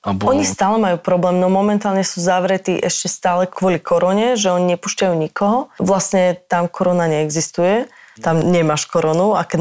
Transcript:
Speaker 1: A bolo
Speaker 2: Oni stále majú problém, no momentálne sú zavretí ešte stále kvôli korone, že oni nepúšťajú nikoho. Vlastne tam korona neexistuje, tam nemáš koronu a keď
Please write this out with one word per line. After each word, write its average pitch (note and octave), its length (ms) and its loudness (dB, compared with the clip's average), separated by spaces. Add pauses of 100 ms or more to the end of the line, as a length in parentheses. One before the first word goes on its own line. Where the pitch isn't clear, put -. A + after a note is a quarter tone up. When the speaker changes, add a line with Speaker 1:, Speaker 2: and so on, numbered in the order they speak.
Speaker 1:
A G3+ 80 -2
bolo G#3 240 0
Speaker 2:
Oni D4 80 0
stále G#3 320 0
majú F#3 240 0
problém, F3+ 400 2
no F#3 80 2
momentálne G3 560 0
sú - 160 -6
zavretí F#3 560 0
ešte - 320 -4
stále F3+ 400 -2
kvôli F#3 320 -2
korone, G3 560 0
že F#3 160 0
oni F3+ 240 0
nepúšťajú F3+ 400 -2
nikoho. G3+ 640 -2
Vlastne F#3 640 0
tam F3 240 -2
korona F3+ 400 0
neexistuje, D#3+ 800 -2 (320)
tam E3 200 0
nemáš E3 440 0
koronu E3+ 480 0
a E3+ 100 0
keď E3 180 -4